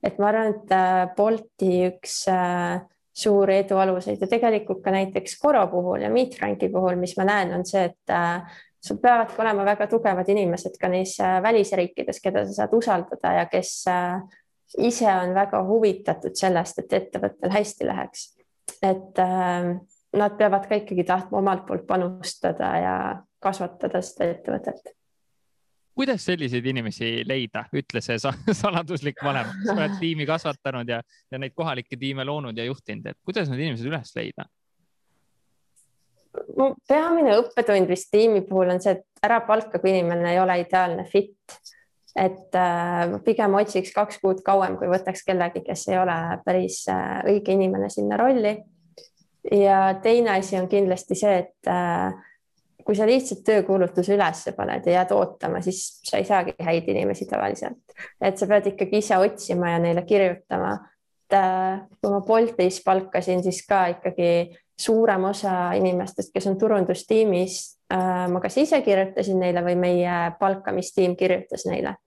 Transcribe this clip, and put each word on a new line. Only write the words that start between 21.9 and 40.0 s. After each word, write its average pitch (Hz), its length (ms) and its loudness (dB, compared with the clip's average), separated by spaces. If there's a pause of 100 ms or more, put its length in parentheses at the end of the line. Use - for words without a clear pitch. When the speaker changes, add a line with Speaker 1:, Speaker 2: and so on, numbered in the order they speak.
Speaker 1:
ja 92 180 0 (440)
kasvatada 180 600 -4
seda - 320 -6
ettevõtet. - 580 -8 (1040)
Speaker 2:
Kuidas 262 280 -2
selliseid 127 400 -2
inimesi 117 600 -4
leida? 123 480 -8
Ütle 135 280 -4
see 117 160 -4
sa-, 135 160 -2 (140)
<laughs> 214 140 0
saladuslik 165 600 -4
vanem. 135 260 -2 (180)
Sa 208 100 0
oled 196 240 -2
Speaker 1:
<laughs> - 20 -6
Speaker 2:
tiimi 160 240 -4
kasvatanud 139 640 -6
ja, 117 120 -4 (300)
ja 131 80 -10
neid 135 140 -10
kohalikke 135 440 -6
tiime 135 280 -6
loonud 139 320 -6
ja 113 80 -6
juhtinud. 110 400 -10
Et 98 180 -12
kuidas 185 280 -4
need 127 80 -4
inimesed 127 280 -6
üles 151 280 -8
leida? - 320 -10 (2000)
Speaker 1:
Mu 269 240 0 (140)
peamine 311 500 4
õppetund 220 560 2
vist 185 200 -2
tiimi 208 300 4
puhul 190 300 2
on 180 100 0
see, 190 140 2
et - 300 -6
ära 226 180 4
palka, 220 380 0
kui 190 100 4
inimene 175 400 2